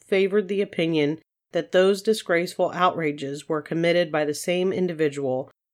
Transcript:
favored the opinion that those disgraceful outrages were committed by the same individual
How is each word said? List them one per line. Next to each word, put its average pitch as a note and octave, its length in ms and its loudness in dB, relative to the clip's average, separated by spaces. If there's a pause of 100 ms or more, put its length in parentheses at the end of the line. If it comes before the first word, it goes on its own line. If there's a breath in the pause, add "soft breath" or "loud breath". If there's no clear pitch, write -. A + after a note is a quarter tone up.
favored G3 400 2
the G3 140 -2
opinion D#3+ 580 0 (320)
that E3 220 -4
those F#3+ 280 4
disgraceful F3+ 720 0
outrages D3 760 -2
were D#3 120 -2
committed E3+ 520 0
by D3+ 100 0
the D3 100 -2
same F3+ 380 -2
individual C#3+ 800 -2 (220)